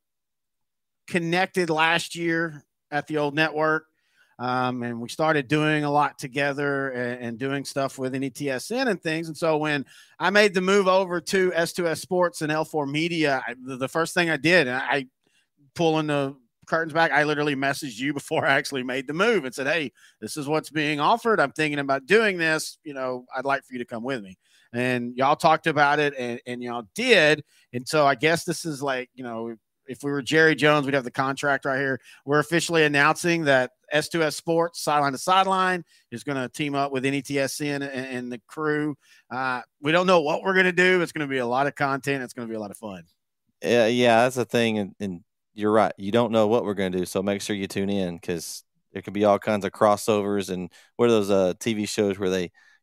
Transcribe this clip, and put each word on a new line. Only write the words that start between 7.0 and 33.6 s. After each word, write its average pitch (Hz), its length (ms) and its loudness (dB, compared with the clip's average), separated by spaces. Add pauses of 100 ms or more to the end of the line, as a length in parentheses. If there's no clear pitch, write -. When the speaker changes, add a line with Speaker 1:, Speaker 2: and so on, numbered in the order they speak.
Speaker 1:
and 117 160 -8
doing 139 260 -4
stuff 135 320 -6
with 131 160 -4
N 135 120 -4
E 139 60 -6
T 143 200 -6
S 127 220 -6
N 262 160 -2
and 185 120 -2
things. 165 280 -4
And 156 80 -12
so 160 200 2
when 147 280 -2 (340)
I 170 120 2
made 208 220 6
the 185 80 2
move 190 280 4
over 185 320 2
to 185 340 0
S 165 180 0
two 175 140 -2
S 160 140 -2
Sports 180 420 -2
and 151 80 -2
L 156 140 0
four 151 220 -4
Media, 151 600 0
I, 120 160 -8
the, 131 140 -10
the 131 120 -4
first 165 260 -2
thing 175 160 2
I 156 80 0
did, 160 280 4
and 123 100 -4
I, 131 300 -2 (680)
pulling 156 340 0
the 143 260 -2 (320)
curtains 165 260 -2
back, 165 200 2
I 143 100 4
literally 147 320 0
messaged 135 460 -4
you 139 140 -2
<laughs> - 0 -
before 139 300 -2
I 147 100 4
actually 143 280 -2
made 127 240 -6
the 143 60 -8
move 190 320 2
and 127 100 -8
said, 135 140 -4
"Hey, 151 240 -2 (260)
this - 180 -10
is 139 120 -6
what's 151 220 -2
being 151 280 -2
offered. 214 400 2
I'm 143 140 2
thinking 151 260 -2
about 139 280 -2
doing 202 300 2
this. 160 460 -2
You 147 120 -16
know, 127 320 -6 (100)
I'd 131 80 -6
like 135 200 0
for - 100 -18
you 123 60 -8
to 120 60 -8
come 113 160 -10
with 123 220 -6
me." 95 140 -20 (340)
And 123 440 -2
y'all 135 200 2
talked 160 320 2
about 147 320 2
it 143 180 0
and, 120 280 -6
and 123 160 -8
y'all 120 340 -8
did. 165 480 4 (280)
And 123 140 -8
so 151 200 2
I 139 100 4
guess 156 280 0
this - 200 -6
is 147 180 -8
like, 131 320 -4
you 131 80 -16
know, 117 320 -8 (320)
if 127 160 -12
we 143 80 -4
were 143 120 -4
Jerry 156 340 4
Jones, 147 300 4
we'd 135 80 0
have 135 100 0
the 120 80 -8
contract 135 520 -2
right 135 140 -2
here. 135 220 -2 (240)
We're 143 160 2
officially 160 440 2
announcing 156 600 4
that 131 280 4 (180)